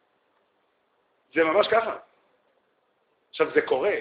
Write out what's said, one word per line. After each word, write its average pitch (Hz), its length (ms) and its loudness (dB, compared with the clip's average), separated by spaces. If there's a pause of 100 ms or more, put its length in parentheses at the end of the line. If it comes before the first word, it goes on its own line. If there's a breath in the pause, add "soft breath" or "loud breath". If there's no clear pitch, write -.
(1300)
זה 160 100 2
ממש 160 260 2
ככה. 226 260 0 (1300)
עכשיו, 156 240 -2
זה 147 80 4
קורה, 156 380 0